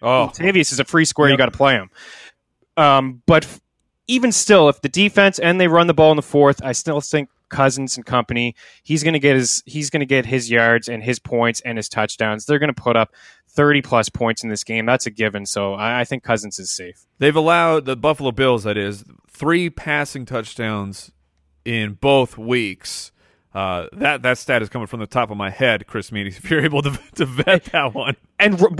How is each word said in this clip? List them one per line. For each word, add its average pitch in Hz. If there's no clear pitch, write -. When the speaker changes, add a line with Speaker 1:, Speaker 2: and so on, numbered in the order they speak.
Speaker 1:
Oh. 120
Speaker 2:
Latavius 180
is 127
a 135
free 160
square. 151
You 139
Speaker 3:
Yep. 135
Speaker 2:
gotta 127
play 139
him. 95
Um, 135
but 160
f-, -
even 240
still, 180
if -
the 147
defense 196
and 175
they 180
run 170
the 170
ball 156
in 151
the 151
fourth, 143
I 135
still 147
think 143
Cousins 135
and 120
company, 120
he's 147
gonna 160
get 139
his, 123
he's 143
gonna 147
get 131
his 120
yards 117
and 113
his 120
points 117
and 120
his 107
touchdowns. 107
They're 147
gonna 147
put 117
up 110
thirty 147
plus 117
points 113
in 117
this 104
game. 113
That's 127
a 113
given. 104
So 98
I, 113
I -
think 127
Cousins 107
is 92
safe. -
Speaker 1:
They've 147
allowed, 160
the 131
Buffalo 139
Bills, 120
that 104
is, 101
three 170
passing 147
touchdowns 107
in 110
both 135
weeks. 113
Uh, 92
that, 147
that 127
stat 123
is 104
coming 117
from 117
the 107
top 120
of 104
my 98
head, 110
Chris -
Meany, 101
<laughs> 92
if -
you're 151
able 147
to, 139
to 175
vet 131
that 139
one. -
Speaker 2:
And 196
ru-, 190